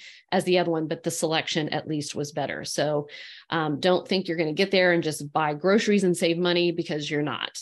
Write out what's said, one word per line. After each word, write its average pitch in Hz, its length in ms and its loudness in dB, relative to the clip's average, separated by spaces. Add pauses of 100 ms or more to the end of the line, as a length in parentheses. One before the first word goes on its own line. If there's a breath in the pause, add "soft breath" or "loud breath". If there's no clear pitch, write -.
(320 loud breath)
as 180 140 2
the 180 140 4
other 170 120 2
one, 160 160 -2
but 151 160 -6
the 170 80 -2
selection 160 580 -2
at - 200 -4
least 147 260 -6
was 147 160 -6
better. 135 320 -6
So, 147 460 -2 (400 loud breath)
um, 156 320 -2
don't 180 260 2
think 190 200 -2
you're 165 100 -4
gonna 156 160 0
get 190 180 0
there 185 220 4
and 170 100 2
just 147 300 -6
buy 151 220 0
groceries 196 500 4
and 175 100 4
save 170 220 2
money, 175 340 2
because 156 400 -4
you're 147 100 0
not. - 400 -4